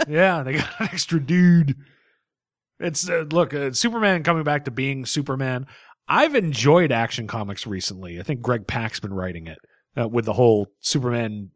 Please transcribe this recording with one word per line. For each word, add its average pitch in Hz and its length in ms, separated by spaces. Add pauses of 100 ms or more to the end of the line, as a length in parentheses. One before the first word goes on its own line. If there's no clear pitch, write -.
Yeah, 165 340
they 131 120
got 143 140 (120)
an 214 120
extra 165 280
dude. 170 560 (1000)
It's, 175 300
uh, 165 220
look, 160 240
uh, 139 180
Superman 208 500
coming 160 220
back 147 200
to 131 60
being 131 340
Superman. 135 640 (420)
I've 277 260
enjoyed 151 580
Action 113 340
Comics 101 400
recently. 92 520
I 87 40
think 131 200
Greg 113 240
Pak's 113 340
been 98 120
writing 90 340
it, 80 120 (420)
uh, 113 80
with 117 160
the 107 80
whole 107 360 (120)
Superman 120 760